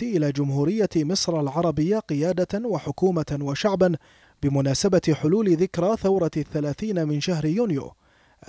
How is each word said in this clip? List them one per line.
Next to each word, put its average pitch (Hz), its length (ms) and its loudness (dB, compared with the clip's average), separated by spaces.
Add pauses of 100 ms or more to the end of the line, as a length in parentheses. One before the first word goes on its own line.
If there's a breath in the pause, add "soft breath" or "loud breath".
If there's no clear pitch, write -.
إلى 175 300 0
جمهورية 143 640 0
مصر 165 440 0
العربية 156 600 0
قيادة 180 680 -2
وحكومة 156 760 0
وشعبا 180 540 2 (480 soft breath)
بمناسبة 139 580 2 (120)
حلول 185 420 2
ذكرى 185 420 0
ثورة 190 400 0
الثلاثين 156 680 -4
من 147 140 -2
شهر 156 240 -2
يونيو، 156 460 -2 (580 soft breath)